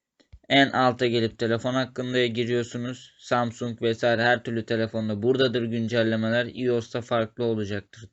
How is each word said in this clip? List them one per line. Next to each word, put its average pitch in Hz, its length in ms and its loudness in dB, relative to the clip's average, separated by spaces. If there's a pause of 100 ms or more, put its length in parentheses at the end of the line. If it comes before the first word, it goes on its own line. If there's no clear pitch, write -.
(500)
En 135 200 4
alta 127 380 2
gelip 113 320 0
telefon 117 340 0
hakkında 127 520 0
giriyorsunuz. 120 960 -2
Samsung 120 640 -2
vesaire 117 420 2
her 120 200 2
türlü 113 220 -4
telefonda 110 580 -2
buradadır 127 400 2
güncellemeler. 113 840 0
ios'ta 120 560 -2
farklı 117 420 -2
olacaktır. 107 680 -4